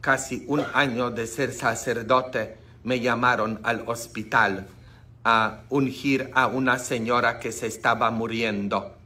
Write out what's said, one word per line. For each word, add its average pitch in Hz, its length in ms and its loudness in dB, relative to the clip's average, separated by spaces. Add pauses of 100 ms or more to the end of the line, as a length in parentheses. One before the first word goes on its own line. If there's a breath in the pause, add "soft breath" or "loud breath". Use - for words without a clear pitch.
casi 131 460 -2
un 143 180 0 (100)
año 127 360 2
de 113 160 -4
ser 127 260 -4
sacerdote, 117 1040 0 (280 loud breath)
me 123 160 0
llamaron 117 640 2
al 117 220 0
hospital 107 800 -2 (560 loud breath)
a 110 440 2
ungir 135 680 0
a 131 120 4
una 123 320 2
señora 117 640 0
que 113 120 -6
se 117 140 -6
estaba 113 440 0
muriendo. 110 960 -2